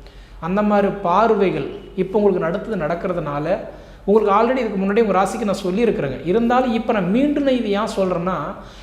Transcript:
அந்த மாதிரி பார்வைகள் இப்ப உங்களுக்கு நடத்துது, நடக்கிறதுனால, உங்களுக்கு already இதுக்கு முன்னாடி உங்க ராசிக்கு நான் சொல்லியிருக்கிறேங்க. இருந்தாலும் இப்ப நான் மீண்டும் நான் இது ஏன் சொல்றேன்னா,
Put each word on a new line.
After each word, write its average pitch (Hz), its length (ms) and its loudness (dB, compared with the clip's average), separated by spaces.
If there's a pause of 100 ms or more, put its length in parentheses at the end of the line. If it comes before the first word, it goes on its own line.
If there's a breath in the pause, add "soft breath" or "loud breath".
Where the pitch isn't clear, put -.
(400 loud breath)
அந்த 185 220 0
மாதிரி 202 260 4 (140)
பார்வைகள் 185 680 2 (260)
இப்ப 190 220 -2
உங்களுக்கு 190 280 2
நடத்துது, 196 320 -4
நடக்கிறதுனால, 160 800 -2 (460 loud breath)
உங்களுக்கு 202 320 4
already 240 220 2
இதுக்கு 208 200 -2
முன்னாடி 202 260 2
உங்க 202 80 0
ராசிக்கு 196 320 0
நான் 196 220 -2
சொல்லியிருக்கிறேங்க. 175 600 -2
இருந்தாலும் 233 460 2
இப்ப 226 200 -2
நான் 185 180 0
மீண்டும் 285 320 2
நான் 269 120 2
இது 220 160 -2
ஏன் 202 260 -2
சொல்றேன்னா, 180 400 -2 (460 loud breath)